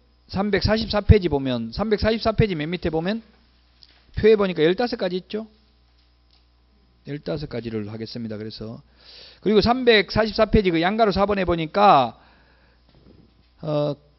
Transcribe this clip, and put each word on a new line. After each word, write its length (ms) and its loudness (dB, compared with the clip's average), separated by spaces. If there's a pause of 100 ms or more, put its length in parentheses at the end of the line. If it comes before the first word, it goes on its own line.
(280)
삼백사십사 760 -2
페이지 260 4
보면, 440 -4
삼백사십사 600 -2
페이지 220 0
맨 160 -6
밑에 200 -6
보면 320 -4 (920)
표에 200 4
보니까 280 0
열다섯 340 0
가지 180 -4
있죠? 300 -10 (1600)
열다섯 420 -10
가지를 440 -8
하겠습니다. 440 -10
그래서 460 -14 (580)
그리고 200 4
삼백사십사 880 2
페이지 240 4
그 100 0
양가로 320 2
사 140 0
번에 180 -2
보니까, 720 4 (1400)
어, 320 -2 (240)